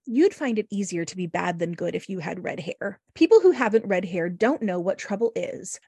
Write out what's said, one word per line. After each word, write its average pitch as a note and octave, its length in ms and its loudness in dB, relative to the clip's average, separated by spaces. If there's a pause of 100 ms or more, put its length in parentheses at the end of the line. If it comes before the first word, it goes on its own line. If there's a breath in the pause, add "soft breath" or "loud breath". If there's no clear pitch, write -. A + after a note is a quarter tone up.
"You'd C#4 300 2
find B3 240 -4
it G#3 120 -2
easier F#3 360 -4
to F3+ 100 -14
be F3+ 100 -4
bad F3 340 -2
than E3+ 120 -2
good E3+ 220 -4
if - 160 -6
you F#3+ 80 -6
had E3+ 260 -8
red - 160 -6
hair. F3+ 400 -8 (140)
People F#4+ 260 8
who F4+ 120 8
haven't A3+ 340 2
red F#3+ 180 0
hair F3 240 -2
don't A3 320 0
know F3+ 200 -2
what F3+ 180 -2
trouble A3+ 360 -2
is. - 540 -8